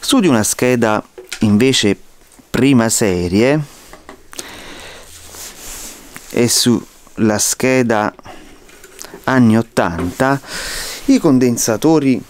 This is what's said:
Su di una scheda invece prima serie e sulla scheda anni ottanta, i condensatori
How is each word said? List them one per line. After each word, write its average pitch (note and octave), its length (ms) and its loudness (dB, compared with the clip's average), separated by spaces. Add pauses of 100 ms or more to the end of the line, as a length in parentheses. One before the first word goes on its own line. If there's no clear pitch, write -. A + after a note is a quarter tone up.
Su - 180 0
di F#3+ 100 2
una A#2 140 4
scheda A2+ 640 0 (340)
invece G#2+ 540 2 (540)
prima A#2 400 2
serie G#2 720 2 (2750)
e A#2+ 180 0
sulla - 880 -2
scheda A#2 760 0 (1080)
anni B2 320 2
ottanta, A2 840 -2 (680)
i C4+ 120 4
condensatori B2+ 1120 2